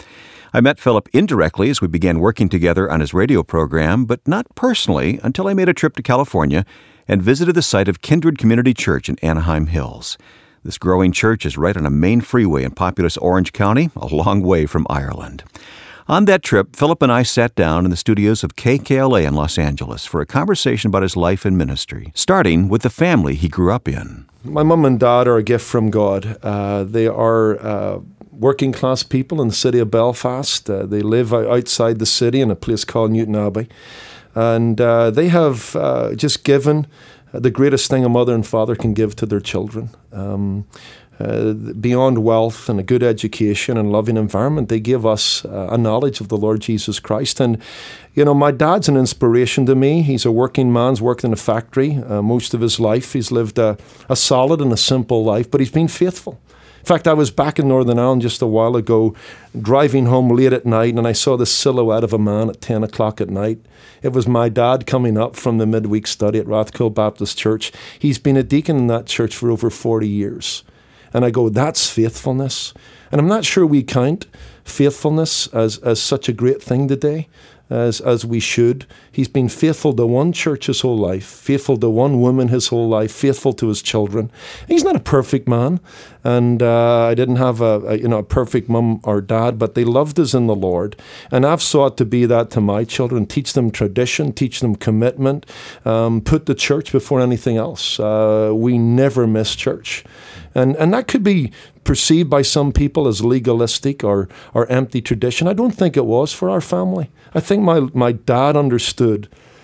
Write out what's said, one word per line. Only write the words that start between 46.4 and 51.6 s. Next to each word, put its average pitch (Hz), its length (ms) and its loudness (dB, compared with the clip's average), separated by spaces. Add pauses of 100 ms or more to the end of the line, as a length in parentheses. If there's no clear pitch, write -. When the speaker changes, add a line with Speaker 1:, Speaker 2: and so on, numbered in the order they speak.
Speaker 2:
Jesus 107 380 -4
Christ. 123 400 -4
And, 117 200 0 (540)
you 143 100 2
know, 143 120 4
my 143 160 4
dad's 156 360 0
an 143 80 4
inspiration 123 720 2
to 131 80 4
me. 143 300 4
He's 131 240 0
a 117 40 4
working 123 400 2
man, 120 200 2
he's 110 100 0
worked 120 220 0
in 117 100 0
a 104 40 0
factory, 135 600 -2